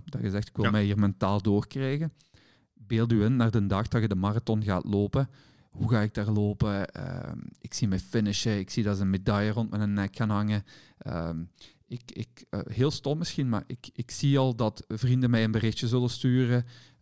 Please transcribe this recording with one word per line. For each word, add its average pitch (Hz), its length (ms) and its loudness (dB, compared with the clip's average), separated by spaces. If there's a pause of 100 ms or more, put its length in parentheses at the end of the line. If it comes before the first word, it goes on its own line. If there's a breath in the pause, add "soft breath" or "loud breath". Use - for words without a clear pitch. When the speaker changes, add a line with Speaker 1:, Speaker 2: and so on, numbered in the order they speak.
Speaker 1:
dat 117 160 -8
je 104 80 -2
zegt, 101 180 -4
"Ik - 80 -18
wil 107 100 0
Speaker 2:
Ja. 101 60 4
Speaker 1:
mij 104 120 4
hier 101 160 2
mentaal 98 420 2
doorkrijgen." 135 720 -2 (600 soft breath)
Beeld 113 380 0
u 107 120 4
in 123 120 4
naar 113 160 4
de 107 160 4
dag 98 200 0
dat 117 140 0
je 110 60 2
de 101 80 0
marathon 107 480 0
gaat 98 220 0
lopen. 101 440 0 (420 soft breath)
Hoe - 180 -2
ga 113 120 2
ik 107 120 -2
daar 104 180 -4
lopen? 104 600 0
Ehm, 90 460 -10 (220)
ik - 140 -16
zie - 140 -2
mij 92 120 0
finishen, 104 600 -2
ik 92 100 -8
zie 117 140 -2
dat 101 120 0
ze 98 60 -2
een 98 80 0
medaille 101 420 0
rond 113 180 -2
mijn 104 240 -2
nek 98 220 -4
gaan 110 140 -2
hangen. 104 340 0 (340 soft breath)
Ehm, 82 400 -6 (500 soft breath)
ik, 120 140 -12 (100)
ik, - 380 -14
eh, 104 100 -6 (100)
heel 127 220 2
stom 147 260 -4
misschien, 156 320 -4
maar 107 180 -2
ik, - 260 -14
ik - 180 -8
zie 139 260 2
al 131 180 2
dat 110 320 -2
vrienden 123 420 2
mij 113 140 4
een 110 80 2
berichtje 110 360 0
zullen 123 220 2
sturen. 123 560 2 (360 loud breath)